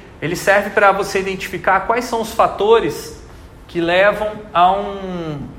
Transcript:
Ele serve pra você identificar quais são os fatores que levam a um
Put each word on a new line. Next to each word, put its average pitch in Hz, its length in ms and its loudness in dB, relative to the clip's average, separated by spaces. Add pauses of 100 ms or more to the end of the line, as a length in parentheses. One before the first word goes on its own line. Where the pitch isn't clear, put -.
(220)
Ele 156 140 -4
serve 202 340 2
pra 208 220 4
você 196 280 -2
identificar 190 640 -2
quais 240 240 -2
são 233 160 -4
os 214 100 -6
fatores 196 880 2 (480)
que 170 140 -4
levam 202 500 2 (220)
a 175 200 6
um 185 680 -6 (200)